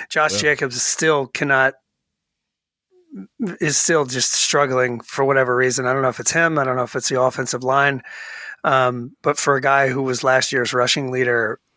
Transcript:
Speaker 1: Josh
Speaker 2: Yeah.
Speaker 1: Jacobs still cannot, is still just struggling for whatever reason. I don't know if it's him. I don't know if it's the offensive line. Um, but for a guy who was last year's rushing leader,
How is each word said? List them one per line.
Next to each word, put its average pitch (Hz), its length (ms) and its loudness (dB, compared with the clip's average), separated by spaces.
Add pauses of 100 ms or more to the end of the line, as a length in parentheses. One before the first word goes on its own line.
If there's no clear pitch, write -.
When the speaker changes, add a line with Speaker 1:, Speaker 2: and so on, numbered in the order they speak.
(100)
Speaker 1:
Josh 151 240 0
Speaker 2:
Yeah. 156 160 0
Speaker 1:
Jacobs 131 320 -2
still 151 440 2
cannot, 135 480 0 (1900)
is 147 180 0
still 156 260 2
just 123 280 -2
struggling 127 680 0
for - 240 -4
whatever 131 320 2
reason. 127 300 0
I 127 80 2
don't 135 80 0
know 131 80 2
if 120 100 -8
it's - 120 0
him. 160 260 0
I 139 60 0
don't 127 120 -2
know 127 60 -2
if 120 140 -6
it's 127 120 -4
the 131 120 0
offensive 127 440 -2
line. 139 380 0 (640)
Um, 127 580 0
but 147 160 0
for 139 180 2
a 131 60 -2
guy 139 260 2
who 131 140 -2
was 127 220 -2
last 131 280 2
year's 123 220 -2
rushing 127 360 0
leader, 120 500 -2 (160)